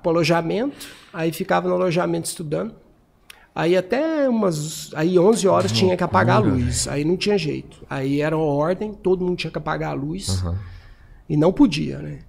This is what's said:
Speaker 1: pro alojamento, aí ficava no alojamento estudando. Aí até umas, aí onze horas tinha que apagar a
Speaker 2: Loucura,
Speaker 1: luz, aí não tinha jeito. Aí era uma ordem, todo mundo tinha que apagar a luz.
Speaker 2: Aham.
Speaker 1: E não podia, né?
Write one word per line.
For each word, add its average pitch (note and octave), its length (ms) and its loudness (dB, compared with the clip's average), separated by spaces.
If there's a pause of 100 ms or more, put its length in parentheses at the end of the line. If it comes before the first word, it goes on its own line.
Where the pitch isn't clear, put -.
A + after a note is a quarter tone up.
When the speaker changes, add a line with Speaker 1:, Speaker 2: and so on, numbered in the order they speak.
Speaker 1:
pro F3 80 0
alojamento, E3+ 760 0 (260)
aí E3 200 -4
ficava F3+ 360 -2
no F3+ 60 0
alojamento E3+ 540 0
estudando. F3+ 480 -6 (800)
Aí E3 200 2
até C4+ 540 0
umas, E3+ 680 -2
aí F3 220 2
onze F#3+ 300 4
horas - 240 4
tinha F3+ 260 2
que F3+ 60 -2
apagar F#3 340 4
a - 20 6
Speaker 2:
Loucura, C3 260 2
Speaker 1:
luz, A#2 220 -2
aí C#3+ 160 -2
não F3 140 2
tinha G#3 200 2
jeito. C#3+ 400 -6 (120)
Aí C#3 320 -2
era D#3 160 0
uma D#3+ 80 0
ordem, F3 480 0
todo F#3 320 0
mundo F3+ 120 0
tinha D#3+ 120 -8
que - 80 -8
apagar D#3 320 -4
a D3 60 -6
luz. D#3 340 -6 (140)
Speaker 2:
Aham. F2 120 -2 (720)
Speaker 1:
E D3+ 80 -2
não D#3+ 160 4
podia, D3+ 460 2
né? D3 320 -12